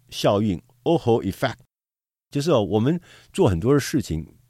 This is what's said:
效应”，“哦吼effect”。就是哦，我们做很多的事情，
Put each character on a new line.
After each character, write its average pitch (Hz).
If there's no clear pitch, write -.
效 107
应 104
”，“哦 160
吼 117
effect”。 143
就 143
是 156
哦， 117
我 98
们 151
做 165
很 87
多 117
的 147
事 131
情， 80